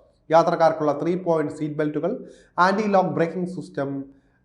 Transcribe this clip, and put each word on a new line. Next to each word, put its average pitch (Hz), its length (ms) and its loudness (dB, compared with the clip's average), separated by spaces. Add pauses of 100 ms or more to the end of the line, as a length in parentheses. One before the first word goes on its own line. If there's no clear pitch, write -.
(320)
യാത്രക്കാർക്കുള്ള 156 720 4
ത്രീ 170 120 0
പോയിന്റ് 160 380 -2
സീറ്റ് 147 220 -6
ബെൽറ്റുകൾ, 151 500 -4 (340)
ആന്റി 196 280 2
ലോക്ക് 185 220 2
ബ്രേക്കിംഗ് 170 400 -2
സിസ്റ്റം, 139 560 -8 (400)